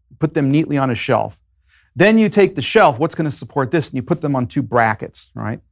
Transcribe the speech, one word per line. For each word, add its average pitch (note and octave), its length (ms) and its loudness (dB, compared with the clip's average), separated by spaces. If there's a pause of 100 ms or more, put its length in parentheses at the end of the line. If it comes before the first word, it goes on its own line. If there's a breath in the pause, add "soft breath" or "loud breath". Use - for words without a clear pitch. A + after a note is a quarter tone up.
(200)
Put D3+ 140 -2
them C#3 180 0
neatly D3 260 0
on C3+ 120 -2
a A#2+ 60 -2
shelf. A2 440 -2 (560)
Then G#3+ 240 6
you G#3+ 100 4
take F#3+ 260 2
the C#3 60 -4
shelf, D#3 380 2
what's D#3+ 160 -2
gonna D#3 160 -4
support C3 400 -6
this? E3 180 -2
And - 60 -12
you B2+ 80 -4
put E3 180 -4
them C#3+ 140 -2
on B2 120 -2
two - 140 -4
brackets, A2+ 720 -2
right? A2 260 -8 (100)